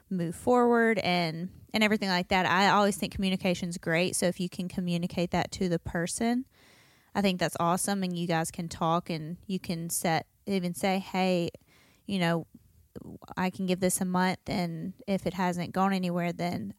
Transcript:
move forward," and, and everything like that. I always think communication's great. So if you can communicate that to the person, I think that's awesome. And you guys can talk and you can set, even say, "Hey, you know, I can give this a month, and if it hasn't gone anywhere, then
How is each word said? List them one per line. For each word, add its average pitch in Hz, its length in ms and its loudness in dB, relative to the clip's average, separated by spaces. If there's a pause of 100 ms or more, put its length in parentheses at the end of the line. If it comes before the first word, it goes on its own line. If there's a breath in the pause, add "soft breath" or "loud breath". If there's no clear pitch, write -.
(120)
move 170 240 -4
forward," 233 640 4
and, 175 500 0 (240)
and 214 100 4
everything 208 260 2
like 180 180 2
that. 185 180 4
I 185 240 4
always 202 280 4
think - 180 -4
communication's 185 640 -2
great. 170 360 0
So 185 120 2
if 175 120 -2
you 180 80 -2
can 180 220 -8
communicate 175 640 -2
that 175 220 -2
to 185 160 -2
the 170 100 0
person, 226 680 -2 (680 soft breath)
I 175 80 0
think 185 160 2
that's 165 200 0
awesome. 185 440 2
And 180 120 -2
you 170 120 -2
guys 165 240 0
can 165 180 -8
talk 170 400 0
and 160 280 -6 (100)
you 185 100 -4
can 170 320 -6
set, - 380 0 (200)
even 180 280 -2
say, 190 240 0
"Hey, 185 500 0 (560 soft breath)
you 196 140 -2
know, 170 260 2 (920)
I 185 120 0
can 190 160 -6
give 180 140 0
this 185 220 0
a 190 40 -2
month, 180 420 0
and 170 460 -4 (140)
if 190 180 -2
it 180 80 -2
hasn't 175 380 -2
gone 190 220 2
anywhere, 175 400 0
then 175 460 -6